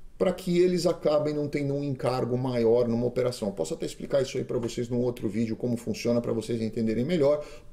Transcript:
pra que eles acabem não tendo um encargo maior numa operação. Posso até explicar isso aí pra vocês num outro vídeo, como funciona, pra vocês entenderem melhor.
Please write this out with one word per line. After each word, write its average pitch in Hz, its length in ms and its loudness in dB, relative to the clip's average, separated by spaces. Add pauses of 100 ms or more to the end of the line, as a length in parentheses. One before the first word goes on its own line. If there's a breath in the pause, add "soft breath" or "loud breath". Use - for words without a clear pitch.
(180)
pra 185 140 4
que 175 280 0
eles 180 260 4
acabem 151 480 2
não 147 120 -2
tendo 143 280 -2
um 143 100 -2
encargo 127 540 0
maior 120 500 4
numa 117 180 0
operação. 123 460 0
Posso 95 220 -4
até 87 120 -6
explicar - 360 -2
isso 131 160 -2
aí 127 80 -2
pra 131 120 -2
vocês 117 300 -2
num 120 140 0
outro 120 260 -2
vídeo, 110 300 -2
como 120 180 -2
funciona, 120 460 0
pra 117 100 -2
vocês 113 300 -2
entenderem 110 420 0
melhor. 147 420 2 (280 loud breath)